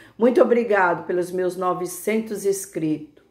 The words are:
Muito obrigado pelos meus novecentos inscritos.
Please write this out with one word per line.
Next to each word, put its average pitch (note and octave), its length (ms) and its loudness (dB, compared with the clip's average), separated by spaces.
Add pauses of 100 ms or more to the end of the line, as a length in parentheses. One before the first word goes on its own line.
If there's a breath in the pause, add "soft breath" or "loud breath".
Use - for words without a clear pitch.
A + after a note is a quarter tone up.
(180 loud breath)
Muito A#3+ 240 6
obrigado G3+ 640 2
pelos F3+ 240 -2
meus F3+ 260 -2
novecentos F#3 880 -4
inscritos. D#3+ 880 -4